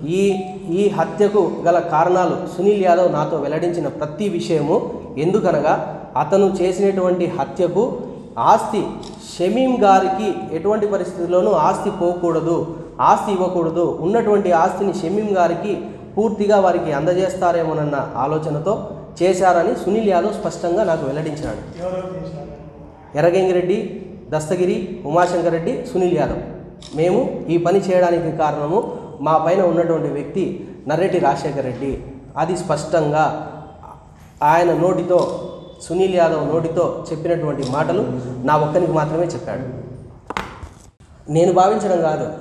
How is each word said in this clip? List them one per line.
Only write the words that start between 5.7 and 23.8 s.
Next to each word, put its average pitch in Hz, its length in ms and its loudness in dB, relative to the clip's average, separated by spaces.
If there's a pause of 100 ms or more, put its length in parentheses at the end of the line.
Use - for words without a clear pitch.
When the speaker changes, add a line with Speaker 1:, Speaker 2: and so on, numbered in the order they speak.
Speaker 1:
అతను 190 440 4
చేసినటువంటి 185 640 2
హత్యకు 170 760 -2 (380)
ఆస్తి 190 440 4 (560)
షమీం 226 440 2
గారికి 190 720 2
ఎటువంటి 208 320 0
పరిస్థితుల్లోనూ 180 640 0
ఆస్తి 190 380 2
పోకూడదు, 170 880 0 (240)
ఆస్తి 202 300 4
ఇవ్వకూడదు, 175 720 0
ఉన్నటువంటి 202 500 2
ఆస్తిని 185 420 2
షమీం 202 440 -2
గారికి 175 440 0 (360)
పూర్తిగా 202 420 4
వారికి 170 320 2
అందజేస్తారేమోనన్న 160 1200 0
ఆలోచనతో 156 760 -2 (320)
చేశారని 180 520 4
సునీల్ 208 340 0
యాదవ్ 185 240 2
స్పష్టంగా 175 500 -2
నాకు 160 220 0
వెల్లడించాడు. 143 800 -6
Speaker 2:
ఎవరెవరు 185 420 -8
చేశారు? - 920 -14
Speaker 1:
ఎర్రగంగిరెడ్డి, 180 880 2 (240)